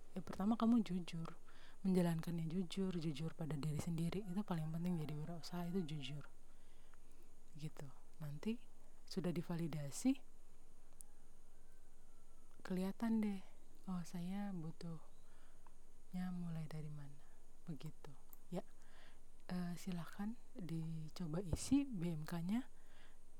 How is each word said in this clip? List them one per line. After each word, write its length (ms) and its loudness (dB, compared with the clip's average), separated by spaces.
ya 60 0
pertama 320 4
kamu 320 8
jujur. 400 0
Menjalankannya 640 6
jujur, 500 0
jujur 380 0
pada 240 0
diri 240 2
sendiri. 420 2
Itu 220 2
paling 260 2
penting 300 2
jadi 160 -2
wirausaha 500 -2
itu 160 2
jujur. 400 -2
Gitu. 260 -4
Nanti 340 0
sudah 240 2
divalidasi, 840 2
kelihatan 600 4
deh, 200 2
oh 160 0
saya 480 0
butuhnya 1800 -4
mulai 400 0
dari 240 -2
mana. 240 -4
Begitu. 440 -2
Ya. 80 0
Eh, 280 0
silahkan 520 -2
dicoba 880 0
isi 480 6
B 240 4
M 80 0
K-nya. 400 2